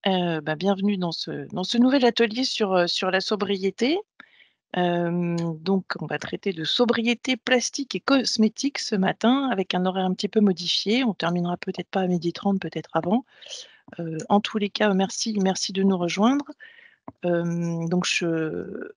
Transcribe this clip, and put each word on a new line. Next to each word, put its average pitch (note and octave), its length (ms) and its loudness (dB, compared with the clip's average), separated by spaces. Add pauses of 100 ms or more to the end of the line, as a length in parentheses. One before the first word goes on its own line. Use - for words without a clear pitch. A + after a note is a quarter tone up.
heu, F3 340 0
bah, D3+ 140 -2
bienvenue G3 420 0
dans F3 140 -2
ce, D3 420 -8
dans F3+ 100 -4
ce A#3 140 -2
nouvel B3+ 280 6
atelier A#3 380 2
sur, G#3 320 -2
heu, F3 120 4
sur F#3 240 -2
la F#3+ 100 2
sobriété. G3 760 0 (760)
Hem, F3 640 0 (220)
donc F#3 260 0 (160)
on D#3 60 -6
va D3 120 -4
traiter F#3 340 -6
de D#3+ 120 -6
sobriété A#3 720 0
plastique - 580 -2
et F3+ 60 -2
cosmétique B3 800 0
ce - 160 -6
matin A#3 560 2
avec F#3+ 240 -2
un F3+ 100 0
horaire F#3 200 0
un F#3 100 0
petit G3 140 -4
peu G#3+ 120 2
modifié. G3 640 2
On G#3 80 0
terminera F3 440 -2
peut-être - 320 -8
pas F#3+ 120 0
à F#3 60 0
midi E3+ 260 0
trente, G3 280 0
peut-être - 320 -8
avant. F3 320 0 (760)
Heu, E3 180 -6 (120)
en G3+ 120 6
tous - 180 -4
les G3 120 0
cas, G#3 220 2
merci, G3 500 0
merci F#3+ 300 0
de F#3+ 100 0
nous F#3+ 140 4
rejoindre. G3+ 480 2 (760)
Hem, E3+ 680 -2
donc F3+ 180 0
je E3 880 -4